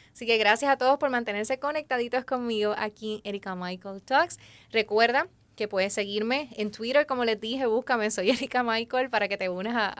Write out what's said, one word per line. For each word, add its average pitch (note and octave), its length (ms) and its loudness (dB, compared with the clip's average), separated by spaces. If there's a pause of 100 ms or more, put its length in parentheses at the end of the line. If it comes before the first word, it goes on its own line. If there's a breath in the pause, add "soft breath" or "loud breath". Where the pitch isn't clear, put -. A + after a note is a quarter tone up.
(120)
Así - 140 -10
que A3+ 120 4
gracias A3 320 4
a C4+ 80 4
todos C4+ 200 4
por C#4+ 120 0
mantenerse A#3 480 -2
conectaditos C4 680 -2
conmigo A#3 540 -2
aquí G#3+ 360 -6
en G#3 160 -10
Erika G3 260 -8
Michael F#3 440 -8
Talks. D#4 380 2 (320 loud breath)
Recuerda A3+ 560 2 (300)
que G#3+ 100 -2
puedes G3+ 260 0
seguirme A3+ 640 -2
en G#3 140 -2
Twitter, B3 340 2
como B3+ 200 -2
les A3 160 0
dije, B3 260 -4
búscame, A3 460 0
soy G3 180 2
Erika B3 320 0
Michael, A#3 480 0
para G#3 160 0
que G3 100 -4
te F#3+ 120 -4
unas F#3 260 -4
a, G#3+ 260 0